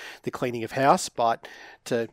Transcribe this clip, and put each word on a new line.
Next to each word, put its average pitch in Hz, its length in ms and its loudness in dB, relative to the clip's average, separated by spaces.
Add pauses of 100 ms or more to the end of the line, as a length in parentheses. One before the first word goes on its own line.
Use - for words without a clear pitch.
(240)
the - 80 -6
cleaning 120 340 -4
of - 80 -10
house, 143 340 4
but 117 400 0 (380)
to 117 280 -2